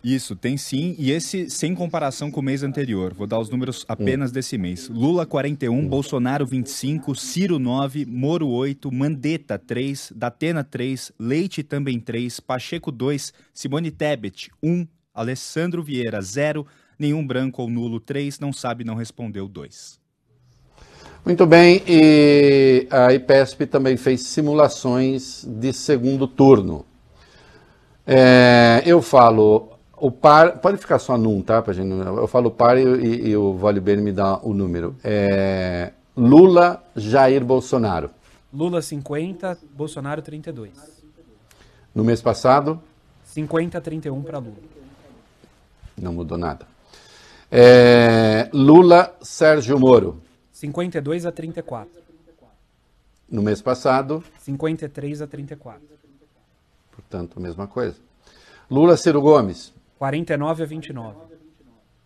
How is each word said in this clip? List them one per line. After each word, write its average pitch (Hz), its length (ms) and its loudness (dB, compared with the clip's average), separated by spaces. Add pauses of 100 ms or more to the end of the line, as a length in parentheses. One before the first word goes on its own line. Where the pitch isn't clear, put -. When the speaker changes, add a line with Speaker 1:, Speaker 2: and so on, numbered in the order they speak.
Speaker 1:
Isso, 123 320 -6
tem 123 220 -6
sim. 156 400 -8
E 135 120 -4
esse 170 380 -6
sem 165 260 -6
comparação 156 560 -8
com 151 100 -8
o - 20 -6
mês 135 200 -6
anterior. 117 520 -6
Vou 101 120 -10
dar 110 120 -6
os 110 100 -6
números 127 400 -8
apenas 127 420 -4
Speaker 2:
Hum. 120 40 -16
Speaker 1:
desse 131 240 -8
mês. 90 320 -8
Lula, 151 340 -2
quarenta 143 400 -6
e 120 60 -4
um, 120 80 -2
Speaker 2:
Hum. 147 100 -4
Speaker 1:
Bolsonaro, 139 580 -4
vinte 127 200 -8
e - 40 -16
cinco, 143 440 -8
Ciro, 175 440 -4
nove, 135 460 -6
Moro, 139 440 -4
oito, 135 440 -6
Mandetta, 143 640 -6
três, 135 560 -10
Datena, 147 480 -6
três, 127 560 -10
Leite, 156 440 -6
também 139 360 -8
três, 117 400 -10
Pacheco, 143 540 -10
dois, 135 400 -8 (220)
Simone 151 360 -8
Tebet, 131 600 -8 (120)
um, 170 240 -4 (280)
Alessandro 156 680 -8
Vieira, 123 380 -8
zero, 143 460 -6 (320)
nenhum 151 280 -4
branco 127 360 -6
ou 117 80 -8
nulo, 117 280 -6
três, 143 400 -10
não 143 140 -10
sabe, 120 320 -10
não 113 100 -8
respondeu, 110 540 -12
dois. - 500 -20 (1300)
Speaker 2:
Muito 180 180 4
bem, 175 420 8
e 143 1040 6
a 127 220 4
ipesp 135 540 2
também 131 320 0
fez 127 240 -2
simulações 135 1200 -2
de 120 300 -8
segundo 135 520 -2
turno. 104 600 4 (1200)
É, 123 800 6
eu 170 160 6
falo, 110 720 4 (240)
o 139 140 -2
par, 156 480 6
pode 196 200 -2
ficar - 200 -2
só 123 200 -4
num, 107 240 0
tá? 110 180 0
Pra 107 140 -6
gente 95 140 -6
não, 95 280 -6
eu 117 100 0
falo 120 240 0
par 120 280 4
e, 131 40 2
e, 120 480 0
e 104 60 0
o 101 160 0
Vale 98 280 0
Bene 101 200 0
me 104 120 -2
dá 98 260 -2
o 110 160 -6
número. 90 500 -6
É, 98 880 -2 (240)
Lula, 175 680 6 (140)
Jair 131 480 2
Bolsonaro. 117 680 -2 (440)
Speaker 3:
Lula 170 260 -6
cinquenta, 165 800 -10 (160)
Bolsonaro 147 480 -12
trinta 156 260 -18
e 165 40 -14
dois. - 500 -20 (920)
Speaker 2:
No 110 100 -2
mês 113 180 -2
passado? 143 580 0 (440)
Speaker 3:
Cinquenta 165 520 -8
a 170 40 -8
trinta 156 280 -12
e - 20 -8
um 135 120 -10
pra 147 160 -14
Lula. 113 180 -16 (1400)
Speaker 2:
Não 90 140 -10
mudou 85 240 -10
nada. 78 260 -10 (840)
É, 117 1040 6
Lula, 170 640 6
Sérgio 143 580 0
Moro. 113 440 4 (280)
Speaker 3:
Cinquenta 165 480 -10
e - 20 -4
dois 160 240 -8
a 175 60 -6
trinta 165 300 -14
e - 20 -18
quatro. 117 400 -18 (1300)
Speaker 2:
No 110 100 -6
mês 104 220 -2
passado? 135 640 -4 (160)
Speaker 3:
Cinquenta 156 460 -8
e - 20 -16
três 143 340 -14
a 147 60 -12
trinta 143 260 -18
e - 20 -18
quatro. 127 300 -20 (1040)
Speaker 2:
Portanto, - 480 -16
a - 20 -16
mesma 90 280 -12
coisa. 110 260 -8 (760)
Lula, 156 280 4
Ciro 147 260 0
Gomes. 135 500 2 (240)
Speaker 3:
Quarenta 156 380 -6
e - 20 -2
nove 156 280 -6
a - 20 -6
vinte 156 220 -14
e - 40 -16
nove. 113 240 -16 (880)